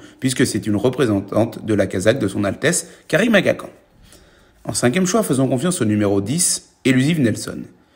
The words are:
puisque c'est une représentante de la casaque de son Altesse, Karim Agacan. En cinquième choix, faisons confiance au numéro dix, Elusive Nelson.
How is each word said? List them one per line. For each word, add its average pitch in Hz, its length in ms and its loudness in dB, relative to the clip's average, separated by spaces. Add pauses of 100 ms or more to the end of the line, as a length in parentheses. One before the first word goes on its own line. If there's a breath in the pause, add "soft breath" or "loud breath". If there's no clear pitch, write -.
(200 loud breath)
puisque 131 260 0
c'est - 200 -4
une 104 100 0
représentante 104 920 -2
de 107 80 0
la 101 120 2
casaque 101 320 0
de 104 100 0
son 104 160 -4
Altesse, 123 440 -2 (200 loud breath)
Karim 214 260 2
Agacan. 151 340 0 (960 soft breath)
En - 80 -8
cinquième 123 320 0
choix, 214 180 2
faisons 131 260 0
confiance 135 340 -2
au - 20 0
numéro 104 380 2
dix, 143 480 -2 (160)
Elusive 135 340 2
Nelson. - 380 -2 (380 soft breath)